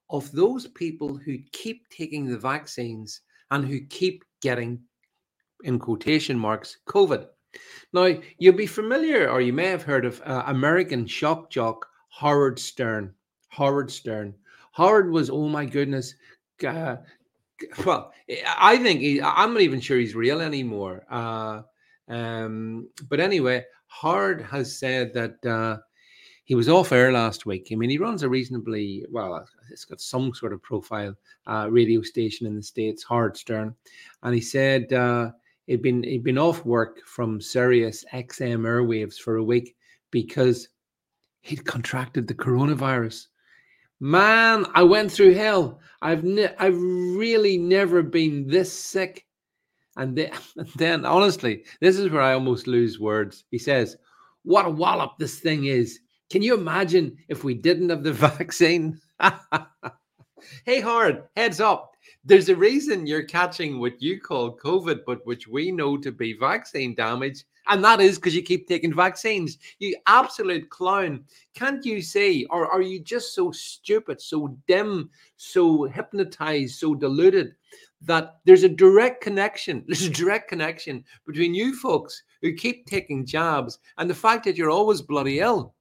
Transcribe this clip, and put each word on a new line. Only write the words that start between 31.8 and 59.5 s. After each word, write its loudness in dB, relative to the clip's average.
station -6
in -6
the -10
States, -8
Howard 0
Stern. -8
And -2
he 0
said, 0
uh, 0
he'd -2
been, 0
he'd -4
been 0
off 0
work 0
from -6
Sirius 0
X -10
M -2
airwaves -2
for -4
a -2
week 0
because 0
he'd -10
contracted -6
the -8
coronavirus. -2
"Man, 4
I 6
went 6
through 8
hell. 0
I've -2
ne-, 0
I've 2
really 0
never 4
been 0
this 2
sick." -6
And -6
then, -4
<laughs> -20
and -12
then, 0
honestly, 2
this 6
is 0
where 2
I 4
almost -2
lose 2
words. -4
He -6
says, 0
"What 4
a -4
wallop -2
this -8
thing -2
is. -2
Can 0
you 2
imagine 0
if -10
we -2
didn't 2
have -4
the -2
<laughs> -
vaccine?" 2
<laughs> 6